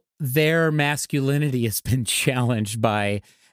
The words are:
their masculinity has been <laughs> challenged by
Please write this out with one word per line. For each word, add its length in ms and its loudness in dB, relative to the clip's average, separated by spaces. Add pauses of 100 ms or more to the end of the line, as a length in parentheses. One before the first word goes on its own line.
(200)
their 500 2
masculinity 920 0
has 160 -2
been 240 -2
<laughs> 20 -4
challenged 720 0
by 420 0 (300)